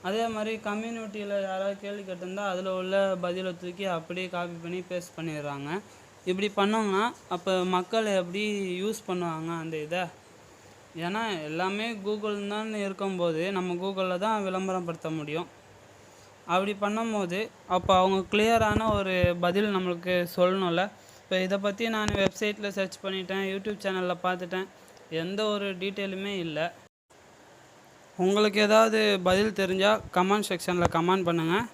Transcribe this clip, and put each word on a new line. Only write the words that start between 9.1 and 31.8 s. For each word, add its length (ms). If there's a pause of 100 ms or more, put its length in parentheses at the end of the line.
அந்த 180
இதை? 260 (920)
ஏன்னா, 460
எல்லாமே 600
Google 440
தான் 260
இருக்கும்போது, 760
நம்ம 220
Google-ல 440
தான் 260
விளம்பரப்படுத்த 720
முடியும். 320 (960)
அப்படி 360
பண்ணும்போது, 680 (180)
அப்ப 300
அவங்க 340
கிளியரான 600
ஒரு 460
பதில் 360
நம்மளுக்கு 600
சொல்லணும்ல. 540 (280)
இப்ப 240
இதை 160
பத்தி 320
நான் 180
வெப்சைட்ல 600
சர்ச் 360
பண்ணிட்டேன், 400
YouTube 400
சேனல்ல 400
பார்த்துட்டேன், 440 (420)
எந்த 360
ஒரு 340
டீட்டெயிலுமே 600
இல்ல. 340 (1400)
உங்களுக்கு 440
ஏதாவது 640
பதில் 300
தெரிஞ்சா, 460 (140)
கமெண்ட் 360
செக்ஷன்ல 420
கமெண்ட் 320
பண்ணுங்க. 320 (180)